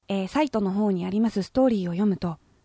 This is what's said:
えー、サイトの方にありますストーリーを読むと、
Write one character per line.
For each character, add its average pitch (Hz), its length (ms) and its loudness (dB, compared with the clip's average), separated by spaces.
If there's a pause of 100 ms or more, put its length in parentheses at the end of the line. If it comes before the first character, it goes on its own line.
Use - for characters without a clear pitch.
え 196 180 -4
ー、 - 20 -8
サ 302 140 0
イ 294 80 0
ト 220 100 0
の 190 100 0
方 202 220 0
に 175 120 -2
あ 185 60 -4
り 208 100 0
ま 226 100 2
す 196 120 -2
ス - 80 -6
ト 262 160 4
ー - 20 6
リ 208 140 0
ー 175 60 -4
を 175 40 -4
読 196 140 0
む 190 100 2
と、 175 220 -6 (260)